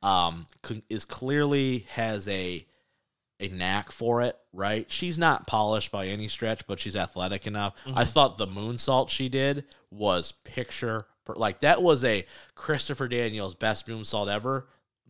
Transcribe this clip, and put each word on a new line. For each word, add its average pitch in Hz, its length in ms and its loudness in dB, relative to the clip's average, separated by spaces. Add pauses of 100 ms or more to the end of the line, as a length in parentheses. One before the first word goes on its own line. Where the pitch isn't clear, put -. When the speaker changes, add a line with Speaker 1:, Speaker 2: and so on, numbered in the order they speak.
Speaker 1:
Um, 87 440 2 (180)
cl-, 107 240 -8
is 107 160 -6
clearly 139 760 0 (100)
has 107 380 -4
a, 92 360 -4 (760)
a 101 80 -4
knack 92 420 -2
for 117 320 0
it, 120 160 -2 (140)
right? 104 380 -2
She's 175 280 -4
not 165 300 4
polished 107 420 2
by 98 160 -4
any 104 220 -6
stretch, 110 400 -4
but 98 100 -6
she's 98 180 -6
athletic 92 520 -4
enough. 104 260 -4 (100)
I 131 60 -10
Speaker 2:
Mm-hmm. 127 140 2
Speaker 1:
thought 131 340 4
the 104 80 -2
moonsault 120 640 0
she 131 200 -2
did 139 360 0 (260)
was 98 420 0 (120)
picture 113 600 -6 (180)
per-, - 100 -10
like, 104 260 0
that 151 220 6
was 151 220 6
a 107 220 2 (280)
Christopher 143 540 -2
Daniels 110 480 -2
best 110 320 0
moonsault 107 440 -2
ever. 131 360 -2 (400)